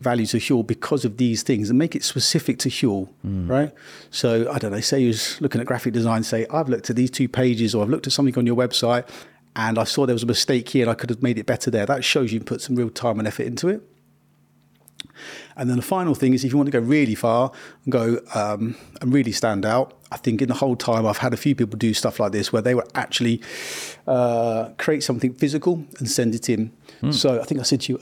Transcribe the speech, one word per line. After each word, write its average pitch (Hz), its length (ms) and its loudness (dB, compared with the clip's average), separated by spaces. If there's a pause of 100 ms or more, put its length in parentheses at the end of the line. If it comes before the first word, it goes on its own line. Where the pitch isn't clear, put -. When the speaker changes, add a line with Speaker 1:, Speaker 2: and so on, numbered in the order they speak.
Speaker 1:
value 120 260 2
to 120 120 -2
Huel 113 260 2
because 127 400 -2
of 107 120 -2
these 120 260 0
things 107 260 0
and 123 100 2
make 165 180 0
it - 80 -4
specific - 560 0
to 131 80 0
Huel, 101 400 0 (180)
Speaker 2:
Mm. 92 240 -2
Speaker 1:
right? 143 220 0 (380)
So, 117 420 2
I 139 80 -2
don't 107 100 -4
know, 104 100 -2
say 139 200 0
you're 120 140 4
s-, - 260 -6
looking 131 200 0
at 120 60 -6
graphic 120 260 -2
design, 113 300 2
say, 113 280 -2
"I've 151 180 0
looked 117 220 -2
at 113 60 -2
these 123 140 2
two 123 180 -2
pages 117 460 2
or 107 80 2
I've 104 80 0
looked 156 160 -2
at 135 60 -2
something 135 260 2
on 120 80 2
your 120 100 2
website 120 480 0 (500)
and 113 240 0
I 110 60 2
saw 139 220 0
there 123 80 2
was 117 100 -2
a - 20 0
mistake 123 440 0
here 131 120 4
and 117 80 2
I 113 40 0
could 120 160 -6
have 117 120 -2
made 120 160 0
it 104 80 -6
better 120 240 -2
there." 104 160 0
That 131 180 0
shows 123 280 0
you 113 80 -2
put - 200 -6
some 127 140 -4
real 120 160 0
time 113 300 -2
and 107 80 -2
effort 113 180 -6
into 123 220 -2
it. 214 120 -2 (1800)
And 127 140 -2
then 123 60 2
the 120 60 0
final 180 320 0
thing 131 200 4
is, 127 100 0
if 123 80 0
you 147 60 4
want 139 80 4
to 143 40 -2
go 127 160 2
really 135 280 4
far 120 360 2 (340)
and 120 80 0
go, 117 260 2 (160)
um, 107 420 -2 (240)
and 127 120 0
really 123 200 2
stand 104 320 0
out, 120 320 0 (160)
I - 60 -10
think 120 240 0
in 123 60 2
the 123 60 0
whole 127 220 0
time 113 300 0
I've 104 120 0
had 123 140 0
a 113 60 -2
few 143 160 2
people 110 240 -2
do 110 160 2
stuff - 260 -2
like 101 120 2
this 104 200 -2
where 110 100 2
they 123 120 2
would 120 200 0
actually, 117 460 0 (640)
uh, 117 720 0
create 151 260 0
something 127 320 0
physical 156 500 0 (140)
and 120 120 -4
send 117 240 2
it 113 160 -4
in. 110 220 0 (280)
Speaker 2:
Hmm. 139 100 -2
Speaker 1:
So 131 300 2
I 117 40 -6
think 147 160 -4
I - 40 -6
said 131 180 2
to 127 120 -4
you - 80 -6